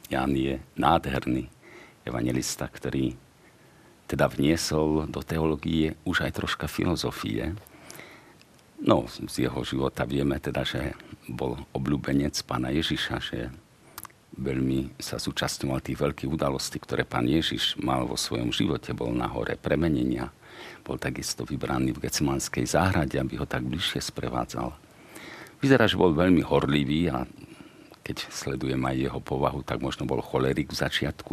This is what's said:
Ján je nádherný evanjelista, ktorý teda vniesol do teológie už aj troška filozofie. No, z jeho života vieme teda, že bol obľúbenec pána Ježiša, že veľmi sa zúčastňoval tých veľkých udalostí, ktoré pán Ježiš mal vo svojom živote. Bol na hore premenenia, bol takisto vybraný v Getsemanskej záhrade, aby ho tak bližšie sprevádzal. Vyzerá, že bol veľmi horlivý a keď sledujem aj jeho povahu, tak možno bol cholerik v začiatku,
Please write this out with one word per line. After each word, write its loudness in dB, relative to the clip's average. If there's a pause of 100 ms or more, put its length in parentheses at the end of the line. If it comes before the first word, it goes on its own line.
Ján 0
je 0 (220)
nádherný 2 (560)
evanjelista, -2
ktorý -2 (960)
teda 4
vniesol 2
do -6
teológie 2
už 0
aj -6
troška -4
filozofie. -2 (1200)
No, 4
z -4
jeho -4
života -2
vieme 0
teda, -2
že -4 (360)
bol -4 (160)
obľúbenec 0
pána -2
Ježiša, -2
že -6 (880)
veľmi 0
sa -8
zúčastňoval -2
tých -6
veľkých 0
udalostí, -2
ktoré -2
pán 0
Ježiš 2
mal 2
vo -2
svojom -2
živote. 0
Bol -2
na 0
hore -2
premenenia, 2 (560)
bol -6
takisto -6
vybraný 0
v -8
Getsemanskej 0
záhrade, 4
aby -2
ho -2
tak -4
bližšie -2
sprevádzal. -4 (880)
Vyzerá, 8
že 2
bol 8
veľmi 6
horlivý 4
a -2 (800)
keď -8
sledujem -2
aj 2
jeho 0
povahu, 0
tak -2
možno -4
bol 0
cholerik 2
v -4
začiatku, -2